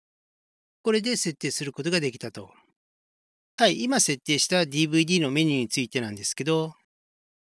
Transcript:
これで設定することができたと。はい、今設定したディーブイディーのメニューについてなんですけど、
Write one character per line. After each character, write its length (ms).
こ 80
れ 100
で 160
設 200
定 120
す 160
る 60
こ 100
と 80
が 100
で 120
き 80
た 120
と。 200
は 100
い、 140
今 180
設 240
定 140
し 100
た 200
デ 100
ィ 60
ー 60
ブ 100
イ 80
デ 80
ィ 20
ー 40
の 100
メ 120
ニ 100
ュ 20
ー 60
に 60
つ 140
い 80
て 120
な 100
ん 40
で 80
す 120
け 80
ど、 320